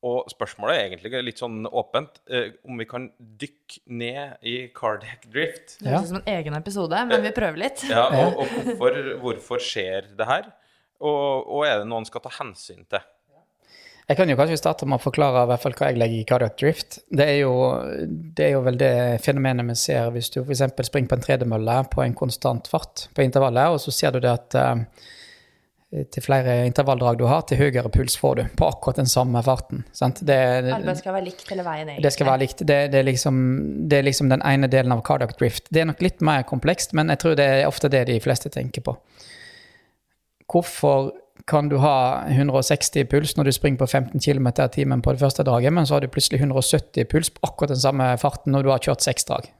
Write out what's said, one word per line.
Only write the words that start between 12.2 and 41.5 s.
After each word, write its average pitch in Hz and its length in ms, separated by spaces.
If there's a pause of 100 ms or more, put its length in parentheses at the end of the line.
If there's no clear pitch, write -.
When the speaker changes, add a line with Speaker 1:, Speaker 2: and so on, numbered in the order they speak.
Speaker 1:
ta 127 80
hensyn 95 600
til? 101 100 (1080)
Speaker 3:
Jeg 143 80
kan 180 140
jo 131 80
kanskje 156 200
starte 156 300
med 135 140
å - 20
forklare 131 400
i 120 60
hvert 123 100
fall 131 140
hva 139 160
jeg 127 80
legger 113 240
i - 20
cardiac 120 340
drift. - 420 (120)
Det 143 160
er 143 140
jo, 131 140 (520)
det 160 380
er 147 80
jo 135 80
vel 123 160
det 123 440
fenomenet 131 460
vi 117 80
ser 120 360
hvis 117 200
du 131 140
for 143 80
eksempel 131 320
springer 131 240
på - 80
en 123 80
tredemølle 120 680
på 135 140
en 120 100
konstant 127 540
fart - 440
på - 120
intervallet, 131 420
og 165 160
så 143 80
ser 143 200
du 127 100
det 123 100
at, - 240
eh, 127 300 (1200)
til - 140
flere 127 440
intervalldrag 123 500
du 120 100
har, 147 160
til - 140
høyere 123 340
puls 127 240
får 139 220
du 113 60 (120)
på 160 160
akkurat - 240
den 139 160
samme 123 320
farten, 131 480
sant? 127 340
Det, 139 140 (320)
Speaker 2:
Arbeid - 260
skal 190 160
være 190 120
likt - 240
hele 190 140
veien, 156 260
egentlig. 147 140
Speaker 3:
det 139 100
skal 143 140
være 131 120
likt. 135 260
Det, 143 140 (120)
det 135 80
er 135 120
liksom, 139 800
det 143 100
er 139 40
liksom 135 260
den 131 120
ene 139 280
delen 127 240
av 113 100
cardiac 131 340
drift. - 320
Det 160 120
er 160 40
nok 160 160
litt 175 200
mer 151 220
komplekst, - 500
men 156 160
jeg 147 100
tror 160 160
det 143 80
er 135 240
ofte 143 220
det 131 180
de 120 140
fleste 131 280
tenker 127 320
på. 123 140 (1500)
Hvorfor 143 640 (360)
kan 147 220